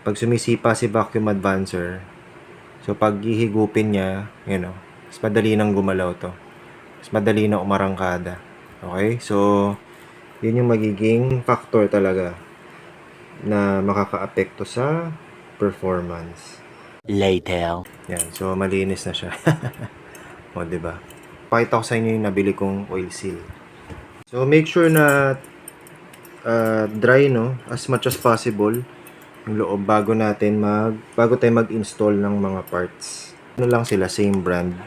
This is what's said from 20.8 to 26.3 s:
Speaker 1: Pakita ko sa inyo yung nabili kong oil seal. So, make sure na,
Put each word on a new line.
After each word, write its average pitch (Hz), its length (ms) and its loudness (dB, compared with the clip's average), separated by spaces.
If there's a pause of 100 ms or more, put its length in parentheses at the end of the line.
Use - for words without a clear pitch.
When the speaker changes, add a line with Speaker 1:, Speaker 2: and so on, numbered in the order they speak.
Speaker 1:
Pakita 117 320 2
ko - 20 -6
sa 120 140 -2
inyo 113 160 0
yung 107 160 0
nabili 98 240 2
kong 98 320 -4
oil 92 240 -6
seal. 87 320 -10 (880)
So, 127 160 -2
make 156 240 4
sure 170 160 4
na, 143 480 4 (1080)